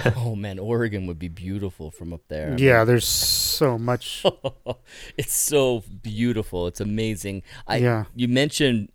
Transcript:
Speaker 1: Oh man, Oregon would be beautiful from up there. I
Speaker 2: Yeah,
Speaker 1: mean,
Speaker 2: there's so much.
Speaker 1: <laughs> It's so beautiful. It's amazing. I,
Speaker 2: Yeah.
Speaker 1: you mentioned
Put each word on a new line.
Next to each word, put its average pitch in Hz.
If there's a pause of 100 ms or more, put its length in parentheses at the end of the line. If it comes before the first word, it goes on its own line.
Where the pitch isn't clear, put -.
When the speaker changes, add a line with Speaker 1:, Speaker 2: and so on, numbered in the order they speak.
(160)
Speaker 1:
Oh 117
man, 101
Oregon 107
would 85
be 87
beautiful 90
from 85
up 80
there. 78
I -
Speaker 2:
Yeah, 131
Speaker 1:
mean, 113
Speaker 2:
there's 120
so -
much. 120
Speaker 1:
<laughs> - (800)
It's -
so 131 (200)
beautiful. 107
It's 87
amazing. 104 (240)
I, 113
Speaker 2:
Yeah. 120 (100)
Speaker 1:
you 120
mentioned 127